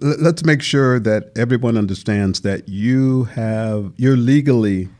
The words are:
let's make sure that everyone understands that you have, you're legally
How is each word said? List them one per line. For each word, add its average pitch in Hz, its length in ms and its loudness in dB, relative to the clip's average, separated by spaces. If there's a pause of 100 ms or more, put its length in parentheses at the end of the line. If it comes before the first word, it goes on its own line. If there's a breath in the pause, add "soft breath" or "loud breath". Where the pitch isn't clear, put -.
let's 156 420 0
make 156 180 2
sure 127 380 2
that 107 360 -2
everyone 117 420 0
understands 101 640 -2
that 98 260 -6
you 127 560 0
have, 110 720 -4
you're 131 220 2
legally 117 720 2 (120)